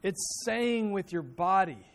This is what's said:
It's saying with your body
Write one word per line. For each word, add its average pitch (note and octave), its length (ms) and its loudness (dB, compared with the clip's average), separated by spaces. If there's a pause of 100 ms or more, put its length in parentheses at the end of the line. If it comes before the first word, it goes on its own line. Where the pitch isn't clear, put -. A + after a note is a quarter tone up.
It's - 420 -4
saying A3+ 460 0
with F#3+ 200 -4
your E3+ 120 -2
body E3+ 720 2